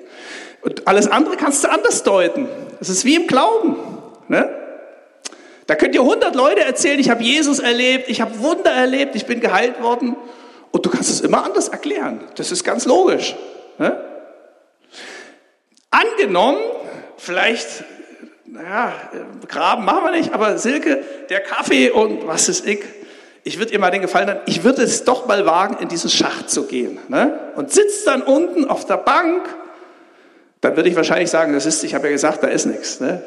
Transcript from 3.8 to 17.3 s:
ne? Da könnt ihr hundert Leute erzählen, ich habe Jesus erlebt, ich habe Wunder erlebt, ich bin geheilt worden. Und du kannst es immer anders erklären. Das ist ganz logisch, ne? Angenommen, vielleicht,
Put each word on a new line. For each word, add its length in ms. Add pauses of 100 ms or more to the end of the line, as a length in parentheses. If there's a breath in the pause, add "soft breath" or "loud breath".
ne? 220 (1160 loud breath)
Da 100
könnt 200
ihr 80
hundert 320
Leute 240
erzählen, 400
ich 80
habe 160
Jesus 340
erlebt, 500
ich 120
habe 200
Wunder 300
erlebt, 460
ich 100
bin 140
geheilt 420
worden. 320 (600 loud breath)
Und 100
du 60
kannst 180
es 120
immer 240
anders 240
erklären. 520 (140)
Das 160
ist 140
ganz 200
logisch, 520 (420)
ne? 180 (1900 loud breath)
Angenommen, 680 (580 loud breath)
vielleicht, 680 (600)